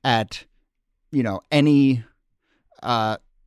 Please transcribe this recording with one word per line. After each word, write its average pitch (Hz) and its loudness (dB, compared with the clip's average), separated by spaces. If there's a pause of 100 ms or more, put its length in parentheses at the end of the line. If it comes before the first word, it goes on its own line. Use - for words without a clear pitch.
at, 113 -2 (680)
you 139 0
know, 98 -6
any, 139 2 (800)
uh, 110 -4 (300)